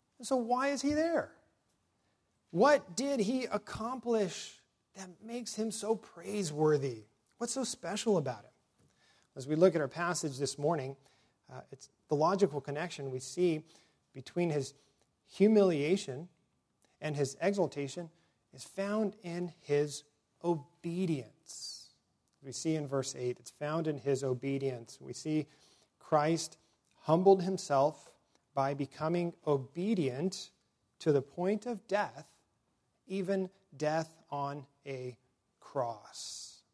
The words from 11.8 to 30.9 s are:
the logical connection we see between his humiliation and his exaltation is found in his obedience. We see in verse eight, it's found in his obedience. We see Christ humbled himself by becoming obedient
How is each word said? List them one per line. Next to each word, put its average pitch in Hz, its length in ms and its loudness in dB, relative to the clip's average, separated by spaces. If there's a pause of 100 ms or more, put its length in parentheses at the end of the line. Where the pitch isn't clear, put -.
the 151 60 0
logical 156 460 2
connection 147 500 -6
we 127 80 -4
see 160 440 0 (520)
between 165 360 -2
his 143 240 -2 (520)
humiliation 180 1000 4 (720)
and 147 160 -4
his 139 240 0
exaltation 165 680 -2 (460)
is 135 80 -16
found 202 600 -2
in 175 300 -6 (100)
his 147 420 0 (400)
obedience. 170 1400 -4 (560)
We 135 80 -10
see 160 220 -2
in 151 120 -2
verse 135 320 -2
eight, 123 200 -2
it's - 120 -18
found 156 360 -2
in 147 120 -2
his 135 240 0
obedience. 131 800 -4
We 135 120 -12
see 156 340 -2 (520)
Christ 156 600 0 (440)
humbled 185 400 8
himself 160 680 0 (440)
by 139 200 0
becoming 160 580 -2 (140)
obedient 156 1040 -2 (500)